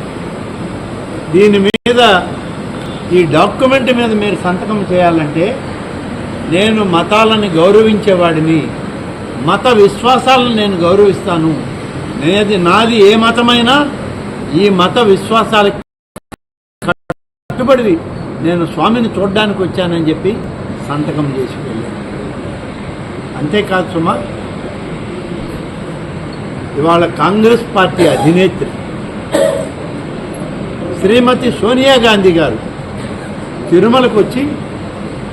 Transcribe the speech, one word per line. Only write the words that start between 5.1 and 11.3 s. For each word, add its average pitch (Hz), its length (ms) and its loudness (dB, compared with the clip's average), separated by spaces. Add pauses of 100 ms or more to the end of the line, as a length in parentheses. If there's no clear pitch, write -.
"నేను 214 340 2
మతాలను 208 640 2
గౌరవించేవాడిని, 175 1200 4 (800)
మత 196 220 0
విశ్వాసాలను 247 880 4
నేను 208 200 0
గౌరవిస్తాను, 175 760 2 (760)